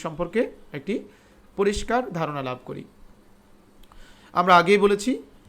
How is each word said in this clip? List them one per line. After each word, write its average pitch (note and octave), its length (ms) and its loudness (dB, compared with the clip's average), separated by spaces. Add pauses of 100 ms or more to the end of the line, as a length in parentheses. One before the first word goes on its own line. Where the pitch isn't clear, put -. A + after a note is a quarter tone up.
সম্পর্কে E3+ 360 -4 (360)
একটি D3 160 -6 (680)
পরিষ্কার G#3 420 0 (160)
ধারণা D3 320 -4
লাভ B2+ 160 -8
করি। - 180 -14 (1600)
আমরা F3+ 220 6
আগেই G3 240 4
বলেছি G3+ 260 2 (380)